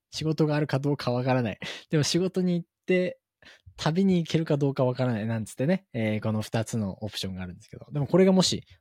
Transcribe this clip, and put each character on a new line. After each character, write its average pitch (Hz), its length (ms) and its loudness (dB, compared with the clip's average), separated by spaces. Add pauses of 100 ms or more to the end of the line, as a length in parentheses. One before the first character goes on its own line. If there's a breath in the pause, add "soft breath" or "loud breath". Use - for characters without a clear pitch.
(100)
仕 - 140 -10
事 156 220 2
が 147 80 0
あ 151 60 0
る 147 60 0
か 139 120 0
ど 143 140 0
う 139 40 0
か - 160 -4
わ 123 120 -2
か 131 100 2
ら 127 80 2
な 104 100 -4
い。 - 60 -12 (320 loud breath)
で 160 80 2
も 143 40 4
仕 - 160 0
事 185 240 0
に 180 120 2
行 170 100 -2
っ - 40 -20 (180)
て、 180 320 0 (580 loud breath)
旅 170 280 2
に 185 140 4
行 165 120 -2
け 160 80 2
る 160 60 0
か 156 120 2
ど 143 120 2
う 135 60 0
か 131 100 2
わ 123 100 2
か 127 120 -2
ら 123 60 0
な 107 80 -2
い。 110 60 -2
な 113 140 -2
ん 104 40 -6
つ - 80 -14
っ - 40 -18
て 131 100 -2
ね。 185 260 0
え 110 240 0
ー、 107 40 -4
こ 110 120 -2
の 107 80 0
二 110 240 -2
つ 117 140 -4
の 101 260 -4
オ 104 40 -6
プ - 100 -10
シ - 80 -6
ョ 95 40 -8
ン 95 40 -8
が 92 80 -10
あ 90 40 -8
る 90 80 -12
ん - 20 -16
で - 60 -20
す - 60 -20
け - 80 -18
ど。 - 140 -18
で 143 100 -4
も 135 60 0
こ 175 120 2
れ 190 60 8
が 190 80 6
も 185 100 6
し - 220 0 (160 soft breath)